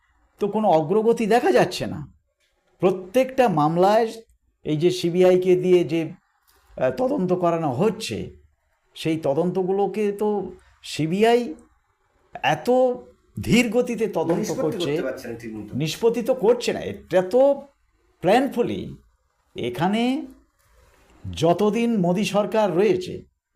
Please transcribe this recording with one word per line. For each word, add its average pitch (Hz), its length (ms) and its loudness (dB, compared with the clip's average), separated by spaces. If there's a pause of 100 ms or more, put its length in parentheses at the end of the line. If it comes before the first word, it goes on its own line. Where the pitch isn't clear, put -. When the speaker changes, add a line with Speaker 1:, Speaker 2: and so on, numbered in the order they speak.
(400)
Speaker 1:
তো 208 80 -2
কোনো 208 220 0
অগ্রগতি 208 560 2
দেখা 240 260 2
যাচ্ছে - 360 2
না। 147 200 -10 (720)
প্রত্যেকটা 247 680 0
মামলায় 185 640 2 (500)
এই 151 140 -2
যে 175 140 2
সিবিআইকে 180 640 4
দিয়ে 180 280 4
যে, 160 300 -4 (640)
আহ, 127 200 0
তদন্ত 180 360 0
করানো 165 380 0
হচ্ছে, 117 640 -4 (600)
সেই 160 240 -4
তদন্তগুলোকে 185 920 -2
তো 202 400 -4 (320)
সিবিআই 220 680 0 (880)
এত 156 260 -2 (720)
ধীর 233 260 2
গতিতে 226 380 -2
তদন্ত 170 320 -2
Speaker 2:
নিষ্পত্তি 175 220 -4
Speaker 1:
করছে, 160 160 -2
Speaker 2:
করতে 151 240 -2
পারছে - 260 -8
না 117 120 -12
ঠিকমতো। 110 380 -10
Speaker 1:
নিষ্পত্তি 226 440 -2
তো 233 120 0
করছে 240 400 0
না, 113 60 -6
এটা 104 420 -2
তো 262 460 2 (540)
প্ল্যানফুলি। 202 760 0 (600)
এখানে 214 680 -2 (1080)
যতদিন 208 640 0
মোদি 175 280 0
সরকার 208 500 0
রয়েছে, 185 480 0 (320)